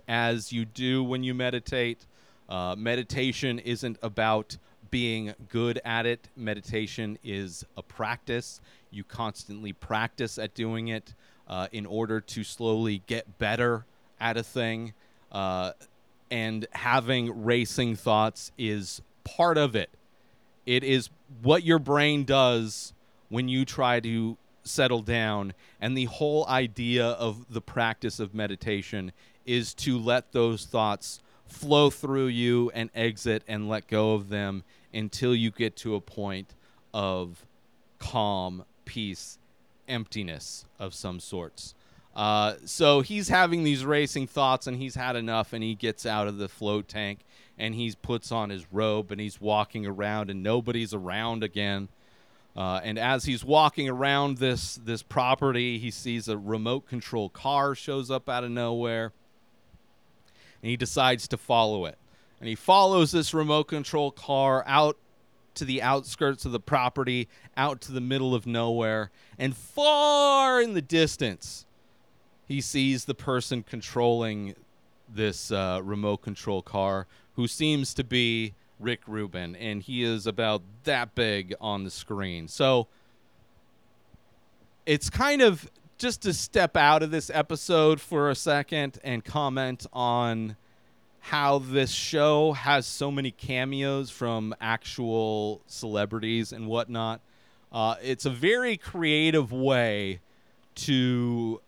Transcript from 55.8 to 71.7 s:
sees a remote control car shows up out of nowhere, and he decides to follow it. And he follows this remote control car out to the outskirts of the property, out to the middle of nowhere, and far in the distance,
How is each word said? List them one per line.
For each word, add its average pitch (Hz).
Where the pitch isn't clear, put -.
sees 117
a 110
remote 110
control 110
car 139
shows 135
up 131
out 123
of 120
nowhere, 117
and 113
he 123
decides 127
to 117
follow 107
it. -
And 120
he 110
follows 185
this 170
remote 151
control 147
car 135
out 151
to 151
the 131
outskirts 135
of 131
the 117
property, 123
out 139
to 135
the 127
middle 127
of 110
nowhere, 117
and 131
far 285
in 233
the 165
distance, 147